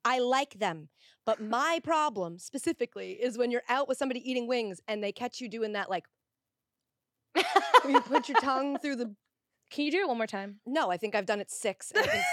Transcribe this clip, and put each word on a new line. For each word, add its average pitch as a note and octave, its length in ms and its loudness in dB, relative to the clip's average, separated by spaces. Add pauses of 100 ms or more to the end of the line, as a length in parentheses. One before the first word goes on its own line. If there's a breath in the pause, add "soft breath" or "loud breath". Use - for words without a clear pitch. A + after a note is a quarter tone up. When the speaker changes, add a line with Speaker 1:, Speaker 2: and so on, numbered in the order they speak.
Speaker 1:
I B3+ 140 2
like B3+ 400 2
them, D#3+ 300 -2 (360 soft breath)
but A3 160 2
my C#4 420 0
problem A#3 540 0
specifically A3 760 -6
is A3+ 240 -2
when A#3+ 140 2
you're A#3+ 160 0
out C4 220 2
with C4 80 0
somebody C4 320 -2
eating B3 180 -2
wings A3+ 400 -2
and G#3+ 160 -4
they G3+ 80 -2
catch B3 300 -8
you A#3+ 80 -8
doing A3 240 -4
that, G3+ 160 -4
like, - 160 -4 (1300)
Speaker 2:
<laughs> - 480 6
Speaker 1:
where C4+ 100 -2
you C4+ 80 8
put C4 280 0
your C#4+ 100 4
tongue C4+ 380 0
through C#4+ 200 -2
the A3+ 180 -6 (540)
Speaker 3:
Can C#4+ 140 -4
you D4 80 0
do E4 80 0
it G4 80 0
one B3 100 0
more A3+ 100 0
time? G3+ 380 -8
Speaker 1:
No, C4+ 240 0
I F3+ 60 2
think G#3 180 -6
I've G#3 120 0
done G#3 160 0
it - 100 -10
six, - 400 -6
and G#4 100 4
I C5+ 60 4
think E5 260 2